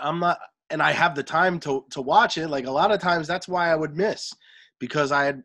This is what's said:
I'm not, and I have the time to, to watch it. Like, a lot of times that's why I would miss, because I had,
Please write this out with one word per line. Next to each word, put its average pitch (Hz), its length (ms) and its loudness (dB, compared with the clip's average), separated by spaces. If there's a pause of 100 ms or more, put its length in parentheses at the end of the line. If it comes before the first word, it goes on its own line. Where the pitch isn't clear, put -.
I'm 165 120 -2
not, 175 200 0 (300)
and 156 140 -2
I 151 80 4
have 143 240 2
the 139 80 -4
time 175 380 0
to, 135 300 -2
to 143 100 -8
watch 175 360 4
it. 160 120 -4
Like, 135 180 -4
a 131 40 -4
lot 170 200 2
of 202 80 2
times 170 280 0
that's 175 200 -4
why 175 240 0
I 160 40 4
would 156 220 -2
miss, - 340 -2 (480)
because 139 320 0
I 143 140 2
had, 139 200 -4